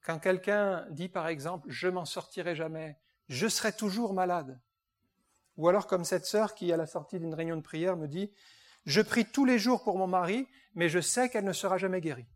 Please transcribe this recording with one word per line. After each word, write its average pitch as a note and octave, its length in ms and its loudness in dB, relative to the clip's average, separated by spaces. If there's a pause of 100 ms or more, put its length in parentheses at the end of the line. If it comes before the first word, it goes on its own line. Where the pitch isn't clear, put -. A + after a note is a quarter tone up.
Quand E3 180 -4
quelqu'un F#3+ 680 2
dit D#3+ 180 -8
par E3+ 220 -4
exemple, « D#3 420 -6
Je D3+ 160 -2
m'en F3+ 180 -2
sortirai F3 480 -6
jamais, D#3+ 460 -8 (300)
je C#3+ 180 0
serai - 240 0
toujours G#3 420 -2
malade. » F3 460 -2 (960)
Ou D#3+ 140 4
alors F#3+ 180 4
comme F3+ 160 0
cette F3 220 -2
sœur G#3 280 0
qui, F3 200 0
à D#3+ 40 2
la D#3+ 80 0
sortie D#3+ 320 -8
d'une E3 160 -6
réunion E3 220 -4
de D#3 60 -6
prière, E3+ 340 -2
me D#3 140 -6
dit, « F#3+ 200 -4 (560)
Je D3 160 4
prie A3+ 240 2
tous C#4 200 2
les B3 140 6
jours A#3+ 240 2
pour F#3+ 140 0
mon F#3+ 100 2
mari, F#3 400 0 (260)
mais E3+ 140 2
je E3 140 2
sais B3 280 2
qu'elle A3 140 0
ne G3 80 0
sera F#3+ 260 0
jamais F#3 220 0
guérie. » C#3 360 -6